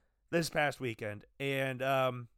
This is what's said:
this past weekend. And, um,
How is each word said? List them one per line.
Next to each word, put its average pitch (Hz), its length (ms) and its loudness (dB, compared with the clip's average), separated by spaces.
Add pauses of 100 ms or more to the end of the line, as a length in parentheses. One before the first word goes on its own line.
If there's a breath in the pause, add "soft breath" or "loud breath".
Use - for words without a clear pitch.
(300)
this 160 200 2
past 147 300 0
weekend. 113 440 -4 (140)
And, 135 420 0
um, 131 460 2 (120)